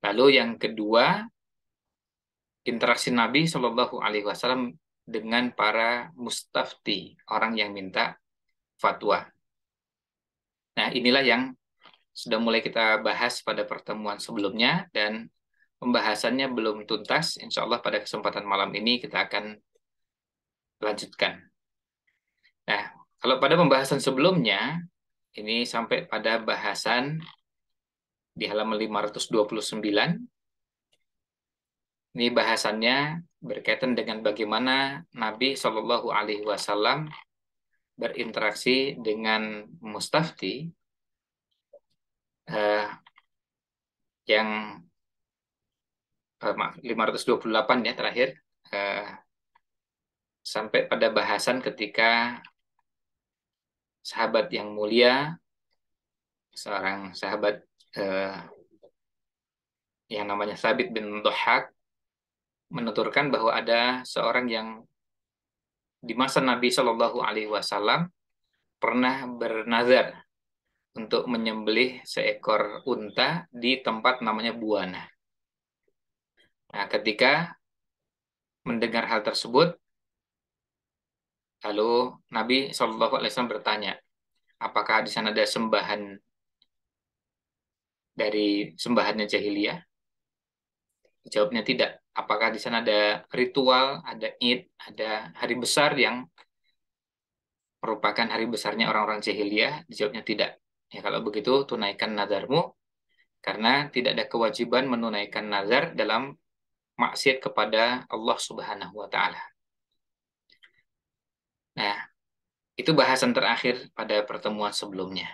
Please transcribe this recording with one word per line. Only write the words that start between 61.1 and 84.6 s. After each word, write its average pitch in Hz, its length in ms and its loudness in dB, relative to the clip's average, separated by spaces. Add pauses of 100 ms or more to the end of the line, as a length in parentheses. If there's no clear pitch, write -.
Dhahhak, 117 560 0 (960)
menuturkan 120 640 0
bahwa 113 240 2
ada 120 480 2
seorang 117 400 0
yang 113 400 -6 (1120)
di 117 160 -10
masa 131 240 2
Nabi 123 320 4
Shallallahu 117 560 2
Alaihi 107 240 -4
Wasallam 107 560 0 (720)
pernah 127 480 0
bernazar 117 880 2 (800)
untuk 113 320 -2
menyembelih 113 800 -2
seekor 107 800 -2
unta 123 640 -2
di 123 320 -2
tempat 120 400 0
namanya 110 320 -2
Buana. 98 560 -4 (1600)
Nah, 101 160 -6
ketika 127 720 2 (1040)
mendengar 117 480 -2
hal 110 160 0
tersebut, 123 480 2 (1900)
lalu 117 480 2 (160)
Nabi 123 400 0
Shallallahu 113 480 0
Alaihi 110 160 -2
Wasallam 120 240 -2
bertanya, 107 400 -2 (640)